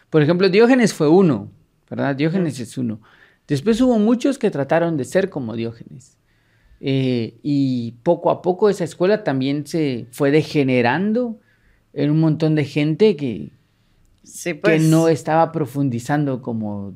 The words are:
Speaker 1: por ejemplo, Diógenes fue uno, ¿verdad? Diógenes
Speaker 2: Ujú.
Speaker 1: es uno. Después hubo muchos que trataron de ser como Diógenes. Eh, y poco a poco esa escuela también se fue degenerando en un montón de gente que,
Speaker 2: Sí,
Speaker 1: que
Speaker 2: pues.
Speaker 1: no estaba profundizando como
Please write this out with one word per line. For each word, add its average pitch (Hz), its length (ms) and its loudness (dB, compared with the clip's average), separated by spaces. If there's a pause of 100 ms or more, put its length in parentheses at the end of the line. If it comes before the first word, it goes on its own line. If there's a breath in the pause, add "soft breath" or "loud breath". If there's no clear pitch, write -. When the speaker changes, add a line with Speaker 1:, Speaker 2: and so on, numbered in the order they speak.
Speaker 1:
por 160 120 2
ejemplo, 175 260 4
Diógenes 233 460 4
fue 147 160 0
uno, 151 420 4 (380)
¿verdad? 127 260 -4
Diógenes 160 400 -2
Speaker 2:
Ujú. 123 80 -10
Speaker 1:
es - 140 -16
uno. 113 240 -6 (460 soft breath)
Después 196 340 0
hubo 254 180 2
muchos 247 380 0
que 208 140 -2
trataron 160 460 0
de 127 80 -4
ser 185 240 0
como 120 260 -8
Diógenes. 113 640 -12 (640)
Eh, 131 640 -2
y 131 500 -2 (100)
poco 170 280 0
a 143 100 -4
poco 185 280 2
esa 196 140 -2
escuela 202 400 0
también 143 440 -2
se 135 440 -4
fue 143 200 0
degenerando 151 1080 0 (540)
en 143 180 0
un 156 80 2
montón 156 360 2
de 147 100 0
gente 156 500 2
que, 110 360 -8 (720)
Speaker 2:
Sí, - 300 -10
Speaker 1:
que 147 60 -16
Speaker 2:
pues. 160 240 2
Speaker 1:
no 160 260 4
estaba 160 420 0
profundizando 139 880 -2
como 104 540 -8